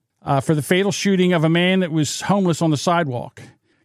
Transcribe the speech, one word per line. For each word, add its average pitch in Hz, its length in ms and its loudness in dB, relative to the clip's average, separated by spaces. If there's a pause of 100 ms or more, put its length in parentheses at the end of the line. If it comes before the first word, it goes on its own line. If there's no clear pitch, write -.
(240)
uh, 139 180 0
for 165 140 0
the 143 80 -2
fatal 190 280 0
shooting 185 420 2
of 156 100 0
a 160 60 4
man 180 320 2
that 175 100 -2
was 156 300 -2
homeless 185 400 0
on 160 100 2
the 143 60 0
sidewalk. 170 640 -4 (440)